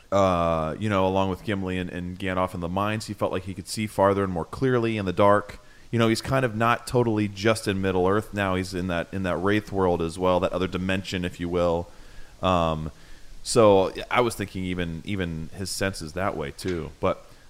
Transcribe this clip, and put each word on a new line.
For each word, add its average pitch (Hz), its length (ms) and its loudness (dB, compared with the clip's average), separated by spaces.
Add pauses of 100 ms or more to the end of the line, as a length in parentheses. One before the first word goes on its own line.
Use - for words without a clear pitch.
(100)
Uh, 85 680 2
you 107 80 -2
know, 95 180 2
along 95 240 2
with 90 140 -6
Gimli 95 340 -2
and, 90 120 -4
and 90 280 -8
Gandalf 92 360 -2
in 90 60 -8
the 85 80 -4
mines, 104 380 -2
he 107 80 -8
felt 104 160 -2
like 87 140 -4
he 95 100 -8
could 92 140 -12
see 110 180 -4
farther 98 380 4
and 95 80 -2
more 82 120 -4
clearly 120 520 0
in 104 100 -2
the 90 60 -2
dark. 101 480 4 (300)
You 117 80 0
know, 113 100 4
he's 113 120 2
kind 135 240 0
of 113 100 0
not 117 320 2
totally 110 420 2
just 101 380 0
in 98 140 0
Middle-earth 95 540 2
now. 98 220 0
He's 92 180 -4
in 92 140 -4
that, 85 220 -2
in 95 120 -6
that 87 160 0
Wraith 104 340 0
world 90 300 2
as 82 160 -4
well, 90 220 4
that 90 120 0
other 90 140 0
dimension, 92 580 -4
if 90 160 -6
you 87 80 -4
will. 87 400 0 (540)
Um, 82 480 0 (520)
so 101 520 6
yeah, 104 160 -8
I 101 100 2
was 117 140 0
thinking 95 300 -6
even, 87 420 -4
even 85 500 -6
his 95 140 -8
senses 92 420 -4
that 90 240 -2
way 73 140 -6
too. 82 400 -6 (100)
But, 90 240 -2 (260)